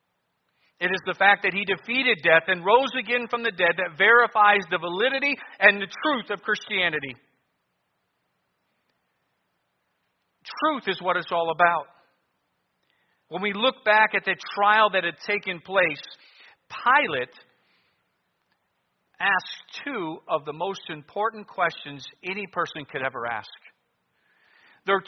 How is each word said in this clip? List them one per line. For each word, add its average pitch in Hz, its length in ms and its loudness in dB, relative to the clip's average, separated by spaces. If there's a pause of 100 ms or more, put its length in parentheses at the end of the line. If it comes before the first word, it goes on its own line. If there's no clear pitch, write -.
(800)
It 180 120 0
is 185 140 -4
the 185 80 -2
fact 196 300 4
that 185 100 0
he 202 120 -4
defeated 226 580 -2
death 165 240 6
and 175 180 -2
rose 240 320 4
again 240 320 -4
from 233 140 -6
the 226 80 -2
dead 170 240 2
that 175 220 -6
verifies 208 720 6
the 180 80 -2
validity 254 580 -2 (240)
and 202 220 4
the 190 60 -8 (160)
truth 277 260 -2
of 202 140 -6
Christianity. 170 680 -4 (3500)
Truth 302 240 -2
is 180 140 -4
what 180 160 0
it's 170 140 -6
all 170 200 0
about. 165 360 2 (1400)
When 170 140 -8
we 202 100 -2
look 240 320 -2
back 214 320 4
at 190 80 -2
the 190 120 -2 (200)
trial 208 360 4
that 185 120 0
had 170 140 -4 (100)
taken 196 320 -4
place, 175 440 0 (680)
Pilate 240 680 0 (1800)
asked - 680 -4
two 190 320 -8 (100)
of 156 160 -2
the 147 80 -10
most 180 380 -6
important 208 580 -6
questions 143 580 -6 (200)
any 196 220 -8
person 160 440 -6
could 139 100 -6
ever 131 240 -4
ask. 113 220 -6 (1400)
There 196 120 2
are 185 100 -2